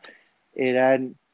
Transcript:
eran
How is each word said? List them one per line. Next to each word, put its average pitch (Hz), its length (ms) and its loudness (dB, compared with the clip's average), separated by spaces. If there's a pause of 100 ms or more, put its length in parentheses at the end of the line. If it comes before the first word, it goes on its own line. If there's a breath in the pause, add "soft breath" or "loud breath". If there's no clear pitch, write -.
(520 loud breath)
eran 131 640 0 (160)